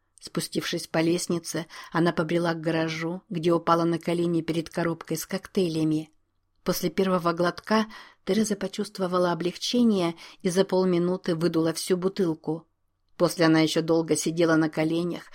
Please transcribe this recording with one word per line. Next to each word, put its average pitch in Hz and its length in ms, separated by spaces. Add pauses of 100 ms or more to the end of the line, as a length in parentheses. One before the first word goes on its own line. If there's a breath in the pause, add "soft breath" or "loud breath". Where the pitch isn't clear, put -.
(180)
Спустившись - 720
по 165 100
лестнице, 165 680 (260 loud breath)
она 170 200
побрела 170 420
к 165 60
гаражу, 160 680
где 170 240
упала 170 320
на 170 160
колени 170 420
перед 160 260
коробкой 165 480
с - 100
коктейлями. 160 840 (520)
После 180 260
первого 185 420
глотка 175 540 (380 loud breath)
Тереза 208 300
почувствовала 185 800
облегчение 175 840 (280 loud breath)
и 190 60
за 185 160
полминуты 185 680
выдула 160 380
всю - 240
бутылку. 170 720 (480)
После 170 300
она 160 140
еще 160 220
долго 160 340
сидела 165 400
на 160 120
коленях, 165 560 (100)